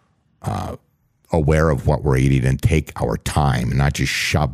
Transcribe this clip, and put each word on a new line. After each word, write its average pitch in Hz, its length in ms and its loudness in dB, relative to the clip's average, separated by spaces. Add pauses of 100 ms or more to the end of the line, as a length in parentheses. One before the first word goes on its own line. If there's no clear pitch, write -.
(440)
uh, 95 320 -6 (560)
aware 78 380 2
of 67 180 0
what 73 160 0
we're 67 140 2
eating 67 280 2
and 65 160 0
take - 300 0 (100)
our 58 160 -2
time 60 520 -2
and 64 80 -2
not 71 160 2
just 67 180 -2
shove - 420 -2